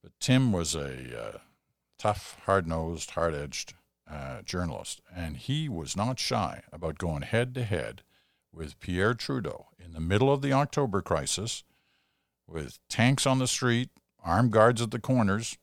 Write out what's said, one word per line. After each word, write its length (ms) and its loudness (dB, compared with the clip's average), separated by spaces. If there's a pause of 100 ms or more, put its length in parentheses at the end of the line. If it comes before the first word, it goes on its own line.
But 180 -20
Tim 320 4
was 220 0
a, 440 -8
uh, 200 -10 (600)
tough, 460 -2
hard-nosed, 680 0
hard-edged, 600 -2 (340)
uh, 340 -10
journalist, 580 -6 (140)
and 220 -6
he 320 -4
was 280 -6
not 240 -2
shy 420 -2 (100)
about 260 -6
going 240 -2
head-to-head 800 -2 (500)
with 280 -12
Pierre 340 0
Trudeau 520 -6 (120)
in 140 -18
the 80 -10
middle 320 4
of 100 0
the 100 0
October 500 0
crisis, 640 -2 (800)
with 320 -10 (100)
tanks 380 4
on 140 4
the 80 0
street, 420 2 (320)
armed 300 4
guards 280 8
at 120 0
the 80 -4
corners. 640 0